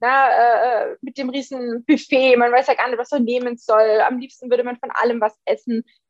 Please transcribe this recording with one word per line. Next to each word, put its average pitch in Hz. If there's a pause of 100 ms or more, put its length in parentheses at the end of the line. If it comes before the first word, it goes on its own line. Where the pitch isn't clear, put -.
ne, 233
äh, 240
äh, -
mit 254
dem 254
riesen 247
Buffet? 262
Man 240
weiß 254
ja 277
gar 233
nicht, 247
was 240
man 285
nehmen 240
soll. 220
Am 254
liebsten 254
würde 240
man 247
von -
allem 233
was 220
essen.“ 233 (260)